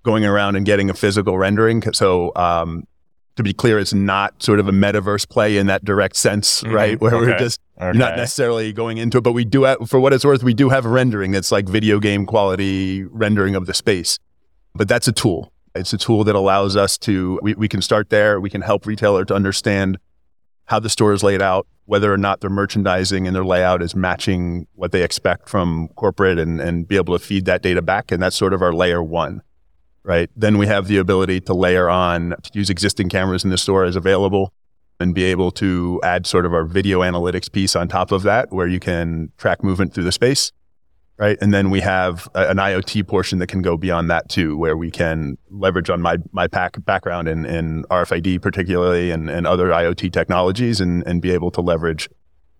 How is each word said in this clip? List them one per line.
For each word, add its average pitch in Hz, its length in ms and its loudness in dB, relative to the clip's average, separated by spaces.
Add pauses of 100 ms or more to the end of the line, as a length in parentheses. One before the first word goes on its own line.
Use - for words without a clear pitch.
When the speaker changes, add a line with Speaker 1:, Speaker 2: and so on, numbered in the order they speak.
Speaker 1:
going 107 220 0
around 101 320 2
and 98 80 -2
getting 98 240 2
a 95 60 -2
physical 101 420 0
rendering. 104 460 2 (100)
So, 90 440 2
um, 85 480 -2 (520)
to 123 60 -2
be 101 100 0
clear, 110 260 2
it's 98 160 -2
not 101 480 0
sort 104 180 4
of 101 80 0
a 95 40 2
metaverse 101 560 2
play 107 280 2
in 98 120 2
that 98 160 0
direct 98 320 0
sense, - 460 0
Speaker 2:
Mm-hmm. 110 120 -4
Speaker 1:
right? 107 260 2
Where 110 120 4
we're 117 180 2
Speaker 2:
Okay. 92 80 0
Speaker 1:
just, 117 220 -4 (200)
you're 90 140 -2
not 117 180 4
Speaker 2:
Okay. 82 80 -4
Speaker 1:
necessarily 117 520 -2
going 113 260 -6
into 117 200 0
it, 120 40 2
but 120 100 2
we 120 120 0
do 135 180 2
have, 131 260 2
for 135 120 4
what 139 120 4
it's 127 120 2
worth, 139 180 4
we 123 100 4
do 127 160 4
have 131 160 2
rendering 113 460 0
that's 98 200 -2
like 101 180 0
video 104 320 2
game 101 260 0
quality 95 800 0
rendering 104 500 0
of 90 120 -4
the 95 80 -6
space. - 440 -2 (560)
But 104 140 -2
that's 120 200 2
a 117 40 2
tool. - 400 -2 (220)
It's 90 180 -6
a 107 60 -4
tool 107 260 2
that 104 100 2
allows 98 420 2
us 98 220 2
to, 92 440 -2
we, 104 120 0
we 104 140 -2
can 98 120 -2
start 107 300 0
there. 104 300 4
We 95 100 -6
can 98 100 -6
help 101 260 -2
retailer 101 380 2
to 98 100 -2
understand 98 640 0 (680)
how 110 140 0
the 110 100 -6
store 107 220 2
is 101 100 0
laid 98 180 2
out, 95 260 0 (200)
whether 104 260 2
or 98 60 2
not 98 220 0
they're 98 100 -6
merchandising 95 760 0
and 92 80 -2
their 92 100 -2
layout 90 380 2
is 85 140 -6
matching 90 800 -2
what 90 180 -6
they 92 100 2
expect - 460 -2
from 85 480 -2
corporate 95 420 0
and, 82 220 -2
and 85 260 -4
be 101 100 -2
able 87 220 0
to - 60 -6
feed 95 220 -2
that 90 160 0
data 90 200 0
back. 95 300 -2
And 87 100 -2
that's 92 140 0
sort 95 160 0
of 92 100 0
our 90 100 2
layer 87 300 0
one, 80 400 -4 (600)
right? 85 320 0
Then 107 220 2
we 101 80 4
have 101 200 0
the 101 120 2
ability 92 440 2
to 95 120 -2
layer 90 340 2
on, 87 540 0
to - 100 -18
use 101 180 -4
existing 95 380 -2
cameras 92 340 0
in 95 80 0
the 92 80 0
store 95 260 2
as 90 120 -2
available 95 560 0 (480)
and 90 140 0
be 92 100 0
able 90 280 0
to 90 520 -2
add 90 220 0
sort 90 200 0
of 85 80 -2
our 82 100 2
video 95 360 0
analytics 90 500 -2
piece 95 240 -2
on 87 140 0
top 90 240 -2
of 95 100 0
that, 104 300 2
where 92 160 -2
you 90 100 -2
can 82 600 -4
track 92 260 -2
movement 95 300 -2
through 90 100 -4
the 90 80 -2
space, - 400 0 (640)
right? 104 260 2
And 101 100 4
then 98 180 2
we 98 100 2
have 90 540 -2
a, 92 140 2
an 95 100 0
I 98 160 0
O 92 60 -2
T 104 220 -4
portion 92 380 -2
that 92 80 -4
can 95 140 -4
go 87 160 0
beyond 85 320 -2
that 82 200 -2
too, 78 280 -2
where 80 180 0
we 82 140 -6
can 80 460 -2 (140)
leverage 95 400 -2
on 87 120 0
my, 85 140 0 (160)
my 90 160 -2
pack 90 360 -4
background 87 440 -2
in, 80 180 -4
in 80 440 -4
R 90 120 2
F - 100 -2
I 87 80 -2
D 90 180 -2
particularly 90 720 0
and, 80 200 -4
and 85 160 -4
other 90 260 2
I 85 140 2
O 85 80 0
T 90 160 -6
technologies 92 720 0
and, 87 240 0
and 85 160 -2
be 90 80 -2
able 87 220 0
to - 100 -4
leverage 82 460 -2 (500)